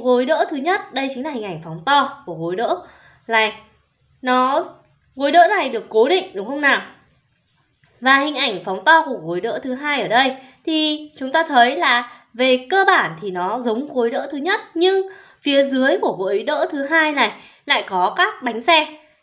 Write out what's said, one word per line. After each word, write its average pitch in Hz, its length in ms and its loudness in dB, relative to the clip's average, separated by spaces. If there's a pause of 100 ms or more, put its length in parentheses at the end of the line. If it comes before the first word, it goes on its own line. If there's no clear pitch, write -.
gối 247 220 2
đỡ 311 260 0
thứ 320 60 -6
nhất, 370 360 -4
đây 269 220 -4
chính 254 100 -10
là 311 60 -6
hình 233 140 -8
ảnh 170 200 -10
phóng 165 220 -12
to 277 400 0
của 175 80 -10
gối 165 220 -6
đỡ 302 260 -4 (440)
này. 220 260 0 (720)
Nó, 254 420 2 (500)
gối 277 180 -2
đỡ 339 160 8
này 370 200 0
được 226 200 -6
cố 220 200 4
định 370 260 0
đúng 196 120 -8
không 277 140 -8
nào? 254 220 2 (1160)
Và 269 180 4
hình 294 160 -2
ảnh 254 300 -2
phóng 196 200 -6
to 320 220 8
của 247 180 -6
gối 170 160 -4
đỡ 214 220 -6
thứ 254 120 -6
hai 285 280 -4
ở 170 60 -4
đây 254 280 2 (280)
thì 302 540 -2
chúng 262 140 -8
ta 320 160 2
thấy 262 280 4
là 254 480 -2 (100)
về 254 360 2
cơ 381 160 4
bản 208 340 2
thì 202 100 -6
nó 185 280 -4
giống 240 360 -4
gối 233 160 0
đỡ 269 220 -6
thứ 294 60 -8
nhất, 381 220 -2 (140)
nhưng 381 340 2 (320)
phía 277 240 4
dưới 262 380 2
của 254 160 -2
gối 196 240 -2
đỡ 294 280 -2
thứ 277 160 -6
hai 311 260 2
này 240 200 0 (320)
lại 247 220 0
có 190 300 0
các 392 260 0
bánh 233 180 -6
xe, 311 260 4 (360)